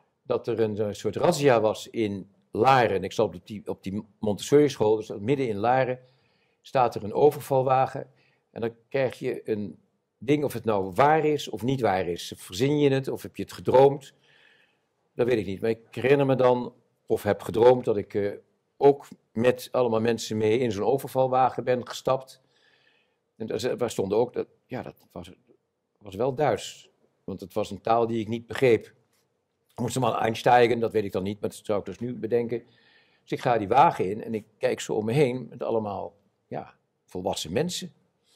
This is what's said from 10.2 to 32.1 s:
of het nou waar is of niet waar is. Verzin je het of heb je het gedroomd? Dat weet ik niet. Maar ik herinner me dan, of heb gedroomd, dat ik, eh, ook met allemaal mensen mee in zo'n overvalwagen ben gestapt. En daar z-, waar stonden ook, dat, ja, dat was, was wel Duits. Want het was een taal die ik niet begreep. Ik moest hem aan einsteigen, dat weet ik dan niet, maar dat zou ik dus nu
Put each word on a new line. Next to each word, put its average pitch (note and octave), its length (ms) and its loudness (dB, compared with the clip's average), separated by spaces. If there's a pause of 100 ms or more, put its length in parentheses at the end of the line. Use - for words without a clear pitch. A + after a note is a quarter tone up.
of A#2+ 80 -2
het A2 120 -8
nou G2+ 300 0
waar D3 300 4
is D3+ 240 0
of - 140 -10
niet C3 180 0
waar F#2+ 280 0
is. E2+ 280 -8
Verzin C#3 420 -2
je C#3+ 120 4
het C3+ 180 -2
of A2+ 140 -8
heb - 140 -16
je G2 60 -6
het - 100 -12
gedroomd? C3+ 600 4 (1000)
Dat B2 120 0
weet B2 120 2
ik F#2 80 -4
niet. F#2+ 140 -6
Maar - 100 -2
ik - 200 -6
herinner C3+ 360 2
me C3+ 80 4
dan, B2 400 2 (320)
of A2 160 -2
heb G2+ 200 0
gedroomd, B2 420 4
dat A2 120 0
ik, G2+ 180 -6
eh, G2+ 180 -2 (440)
ook C#3 300 4 (260)
met A#2+ 400 0
allemaal A#2 280 2
mensen A2+ 360 -2
mee A2 220 2
in B2 140 -2
zo'n G2 120 -4
overvalwagen B2+ 800 0
ben B2 240 -2
gestapt. - 520 -6 (960)
En A2+ 100 -10
daar - 140 -4
z-, A#2 160 -2
waar A2+ 140 -4
stonden G2 280 -2
ook, A#2+ 140 0
dat, - 140 -6 (200)
ja, B2 160 -10
dat - 300 -18
was, F2+ 200 -16 (680)
was G2+ 160 -18
wel B2+ 200 -4
Duits. B2+ 560 -4 (340)
Want F#2+ 160 -12
het F#2 140 -18
was G#2 160 -4
een F#2+ 100 -12
taal A#2 260 0
die A#2 140 -4
ik G#2 80 -8
niet A#2 180 -8
begreep. A2+ 400 2 (840)
Ik - 80 -20
moest A#2+ 140 -6
hem C3 100 -2
aan A2+ 180 0
einsteigen, A#2+ 580 4
dat A2 120 -2
weet G#2+ 120 0
ik G2 80 -8
dan F#2+ 100 -2
niet, G2+ 180 -6
maar F2+ 100 -6
dat - 140 -18
zou G#2 140 -2
ik F#2 60 -8
dus F#2 140 -14
nu B2 160 -8